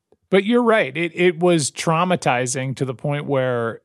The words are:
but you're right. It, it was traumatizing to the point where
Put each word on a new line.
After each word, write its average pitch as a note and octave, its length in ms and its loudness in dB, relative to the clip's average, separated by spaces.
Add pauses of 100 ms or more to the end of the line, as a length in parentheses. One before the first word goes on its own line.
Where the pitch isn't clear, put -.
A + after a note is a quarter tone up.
(300)
but G3 140 4
you're A#3+ 200 2
right. G#3 340 0
It, E3+ 180 -4
it F3 240 2
was E3+ 320 2
traumatizing C3+ 1040 -2
to - 100 -4
the B2+ 80 -6
point C#3+ 320 -6
where B2 600 -2